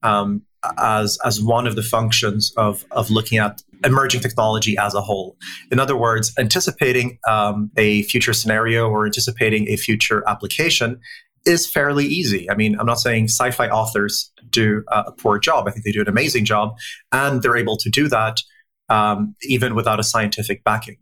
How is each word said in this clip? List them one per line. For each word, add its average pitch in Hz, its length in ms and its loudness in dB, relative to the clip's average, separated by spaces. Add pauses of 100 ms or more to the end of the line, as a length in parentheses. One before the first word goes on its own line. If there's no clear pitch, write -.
um, 104 400 0 (340)
as, 107 480 0
as 107 160 -2
one 117 260 2
of 107 80 -4
the 110 80 -4
functions 110 720 0
of, 104 360 0
of 117 180 -2
looking 110 280 0
at 104 240 0 (220)
emerging 135 380 2
technology 110 560 0
as 104 160 0
a 101 80 0
whole. 98 340 -4 (340)
In 120 80 2
other 135 200 2
words, 113 420 0
anticipating, 123 880 0
um, 107 480 0
a 107 280 4
future 117 280 0
scenario 113 580 2
or 107 160 2
anticipating 107 600 0
a 107 80 0
future 107 500 0
application 120 760 -2 (440)
is 170 240 2
fairly 143 360 2
easy. 127 440 -2
I 101 60 0
mean, 107 240 0
I'm 110 60 -2
not 120 160 0
saying 113 240 2
sci-fi 120 420 0
authors 107 640 -2 (180)
do, 107 380 2
uh, 107 200 0
a - 40 -14
poor 104 260 0
job. 117 300 0
I 101 40 -4
think 110 120 -10
they 104 80 -2
do 104 80 -2
an 104 80 0
amazing 107 380 0
job, 107 320 0 (340)
and 135 300 0
they're 117 160 -2
able 110 180 -2
to 110 140 -4
do 147 180 2
that, 110 320 0 (480)
um, 104 540 0
even 123 340 0
without 107 240 0
a 113 40 -2
scientific 107 600 -2
backing. 110 380 -2